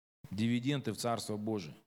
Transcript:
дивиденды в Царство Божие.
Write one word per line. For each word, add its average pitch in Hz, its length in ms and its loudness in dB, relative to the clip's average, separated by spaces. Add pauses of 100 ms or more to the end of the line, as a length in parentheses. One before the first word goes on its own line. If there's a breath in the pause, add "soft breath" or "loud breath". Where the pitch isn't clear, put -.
(300)
дивиденды 120 600 2
в 98 40 -6
Царство 113 400 0
Божие. 104 400 -2 (100)